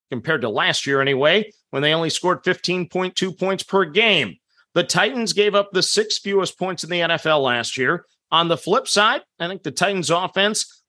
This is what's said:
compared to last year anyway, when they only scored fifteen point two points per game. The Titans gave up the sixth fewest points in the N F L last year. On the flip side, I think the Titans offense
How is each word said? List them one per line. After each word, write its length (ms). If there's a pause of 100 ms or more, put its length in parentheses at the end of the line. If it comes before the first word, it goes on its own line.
compared 320
to 80
last 380
year 140
anyway, 500 (180)
when 140
they 100
only 160
scored 340
fifteen 460
point 260
two 160
points 300
per 240
game. 520 (380)
The 80
Titans 500
gave 220
up 160
the 100
sixth 400
fewest 360
points 260
in 80
the 100
N 100
F 140
L 160
last 340
year. 300 (260)
On 160
the 100
flip 300
side, 360 (160)
I 80
think 160
the 80
Titans 400
offense 760